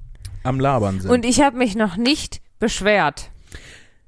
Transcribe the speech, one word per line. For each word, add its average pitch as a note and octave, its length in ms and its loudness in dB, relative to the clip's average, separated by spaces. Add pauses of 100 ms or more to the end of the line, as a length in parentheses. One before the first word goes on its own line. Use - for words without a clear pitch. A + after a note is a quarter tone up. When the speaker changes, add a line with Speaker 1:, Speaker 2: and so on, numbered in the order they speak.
(420)
Speaker 1:
am C3+ 180 -2
Labern A2 400 0
sind. F#2+ 100 -4
Speaker 2:
Und A#3+ 140 4
ich B3 160 2
hab C#4 140 4
mich A#3+ 220 0
noch G#3 200 0
nicht A#3+ 460 -2 (160)
beschwert. G3+ 720 0 (760)